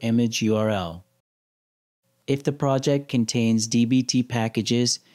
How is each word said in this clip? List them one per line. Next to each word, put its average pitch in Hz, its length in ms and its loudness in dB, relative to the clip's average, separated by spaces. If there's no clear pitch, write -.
image 117 400 0
U 107 140 2
R 107 140 0
L. 90 360 -4
If 139 180 -2
the 147 80 -2
project 143 580 0
contains 113 580 0
D 117 180 2
B 127 160 2
T 123 220 0
packages, 117 760 -2